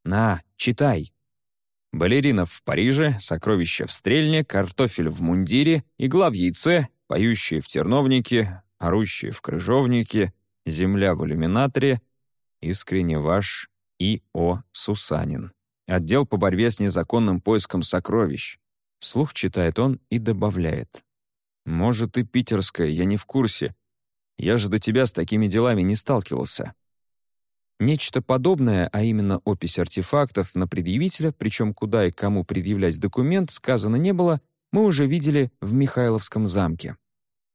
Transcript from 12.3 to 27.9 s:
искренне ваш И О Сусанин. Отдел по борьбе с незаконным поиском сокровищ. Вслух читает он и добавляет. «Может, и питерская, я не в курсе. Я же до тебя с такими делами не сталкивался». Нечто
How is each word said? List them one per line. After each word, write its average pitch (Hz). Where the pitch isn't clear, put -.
искренне 85
ваш 92
И 98
О 87
Сусанин. 82
Отдел 92
по 104
борьбе 98
с -
незаконным 95
поиском 101
сокровищ. 90
Вслух -
читает 90
он 127
и 117
добавляет. 95
«Может, 107
и 123
питерская, 98
я 80
не 101
в -
курсе. 113
Я 101
же 101
до 104
тебя 123
с -
такими 107
делами 110
не 101
сталкивался». -
Нечто 135